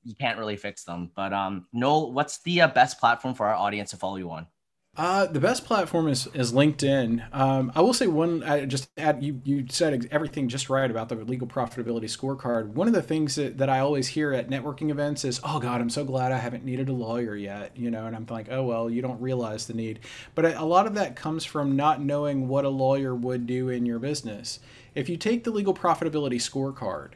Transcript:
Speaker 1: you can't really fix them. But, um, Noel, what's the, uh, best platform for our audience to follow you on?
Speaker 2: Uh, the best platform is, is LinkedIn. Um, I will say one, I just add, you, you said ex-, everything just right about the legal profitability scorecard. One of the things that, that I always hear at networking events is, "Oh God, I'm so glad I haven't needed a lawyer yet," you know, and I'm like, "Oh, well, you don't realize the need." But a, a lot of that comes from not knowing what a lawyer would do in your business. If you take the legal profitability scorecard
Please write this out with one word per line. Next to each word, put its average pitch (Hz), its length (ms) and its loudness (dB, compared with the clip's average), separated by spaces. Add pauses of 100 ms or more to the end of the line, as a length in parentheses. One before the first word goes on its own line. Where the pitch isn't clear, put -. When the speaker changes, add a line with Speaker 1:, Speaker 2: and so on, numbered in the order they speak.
Speaker 1:
you 117 100 -14
can't 117 240 -4
really 107 200 -4
fix - 260 -10
them. 87 320 -8
But, 98 180 -4
um, 98 400 -4
Noel, 131 400 2
what's 147 300 -2
the, 175 180 2
uh, 165 60 8
best 127 320 4
platform 120 340 2
for 107 140 0
our 107 80 2
audience 101 340 -2
to 95 80 -12
follow 95 200 -6
you 90 120 -6
on? 82 160 -10 (540)
Speaker 2:
Uh, 185 280 4
the 156 120 0
best 165 240 2
platform 175 440 2
is, 139 260 0
is 123 200 0
LinkedIn. 139 760 4
Um, 135 440 2
I 156 60 6
will 233 120 8
say 233 140 2
one, 165 340 2
I 147 240 0
just 135 320 -4
add, 147 260 2
you, 143 200 -4
you 139 260 0
said 156 240 2
ex-, 120 160 -2
everything 151 400 0
just 135 220 -4
right 135 180 2
about 113 180 -2
the 117 100 -4
legal 123 280 -4
profitability 117 600 -4
scorecard. 120 640 -2
One 147 180 0
of 233 80 6
the 165 80 2
things 156 320 0
that, 135 240 -4
that 135 100 2
I 131 120 4
always 139 260 2
hear 147 260 0
at 123 160 -2
networking 139 400 -4
events 147 340 -2
is, 127 200 -2
"Oh 147 160 -2
God, 120 220 -2
I'm 117 100 0
so 147 120 -2
glad 131 280 0
I 127 80 0
haven't 127 260 -6
needed 131 240 -2
a 135 40 0
lawyer 117 420 -2
yet," 101 420 -8
you 117 140 -2
know, 110 160 -4
and 113 80 -6
I'm 113 120 -8
like, 110 220 -8
"Oh, 131 140 -2
well, 117 260 0
you 117 140 -2
don't 123 180 -4
realize 120 460 -2
the 117 80 -8
need." 110 240 -4 (340)
But 160 120 4
a, 165 140 4
a 156 60 -2
lot 180 220 6
of 208 80 -2
that 170 200 -2
comes 160 300 -4
from 143 300 0
not 147 260 4
knowing 143 460 0
what 139 180 2
a 139 40 2
lawyer 135 440 2
would 123 320 -2
do 127 240 0
in 123 160 0
your 117 140 0
business. 120 600 -6 (360)
If 135 140 -4
you 170 80 -2
take 233 260 0
the 233 80 -2
legal 196 240 2
profitability 151 680 0
scorecard 120 760 -4